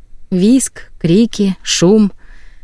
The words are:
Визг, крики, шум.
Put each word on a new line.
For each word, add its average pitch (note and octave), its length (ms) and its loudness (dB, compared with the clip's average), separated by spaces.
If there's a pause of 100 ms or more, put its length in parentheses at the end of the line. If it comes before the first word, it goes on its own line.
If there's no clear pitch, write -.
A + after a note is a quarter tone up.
(300)
Визг, G#3 720 0
крики, G3 640 0
шум. G3+ 480 2 (520)